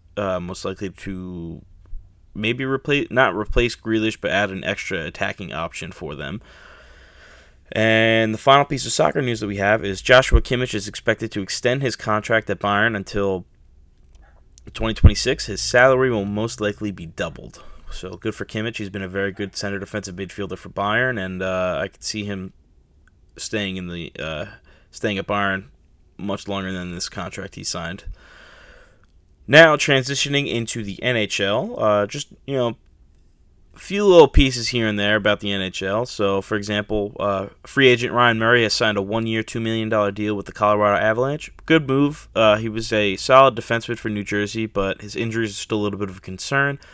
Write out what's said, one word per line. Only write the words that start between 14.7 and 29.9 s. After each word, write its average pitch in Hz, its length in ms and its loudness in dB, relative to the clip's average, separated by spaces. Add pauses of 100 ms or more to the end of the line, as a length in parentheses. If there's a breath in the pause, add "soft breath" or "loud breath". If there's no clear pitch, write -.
twenty 110 200 -2
twenty-six. - 520 4
His 98 140 -6
salary 131 500 4
will 107 140 0
most 104 360 -4
likely 104 320 -2
be 87 140 -12
doubled. - 580 -10 (260 loud breath)
So 92 200 -10
good 101 260 -6
for 104 80 -8
Kimmich. 110 320 -6
He's 101 140 -8
been 98 120 -8
a 95 60 -8
very 98 240 -2
good 98 240 -8
center 101 240 -6
defensive 98 340 -8
midfielder 92 420 -8
for - 120 -18
Bayern, 110 500 -2
and, 92 240 -6
uh, 92 400 -2
I 98 60 -6
could - 160 -18
see 107 200 -6
him 95 280 -10 (840)
staying 98 400 -6
in 90 120 -8
the, 87 320 -10
uh, 78 260 -8 (460 loud breath)
staying 104 260 -4
at 95 80 -8
Bayern 98 380 -2 (540)
much 95 280 -6
longer 98 240 -4
than 90 220 -8
this 87 160 -8
contract 95 480 -10
he 95 80 -14
signed. 87 400 -8 (1400 loud breath)
Now 156 260 10
transitioning 143 720 0